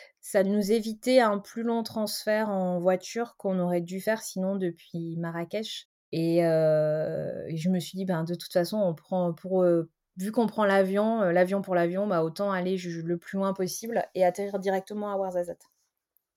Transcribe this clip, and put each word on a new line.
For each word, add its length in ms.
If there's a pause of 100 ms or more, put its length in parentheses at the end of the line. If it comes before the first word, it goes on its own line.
(300)
ça 140
nous 300
évitait 480
un 180
plus 240
long 200
transfert 680
en 320
voiture 560
qu'on 220
aurait 200
dû 220
faire 200
sinon 360
depuis 580
Marrakech. 720 (240)
Et, 340
heu, 1040
et 80
je 140
me 100
suis 180
dit : « 80
Ben, 200
de 100
toute 160
façon, 260
on 160
prend 400
pour, 300
heu, 260 (280)
vu 160
qu'on 120
prend 200
l'avion, 580
heu, 80
l'avion 300
pour 140
l'avion, 320
bah, 180
autant 260
aller 260
ju-, 260
le 140
plus 200
loin 160
possible 500 (120)
et 100
atterrir 340
directement 540
à 20
Ouarzazate. » 480 (720)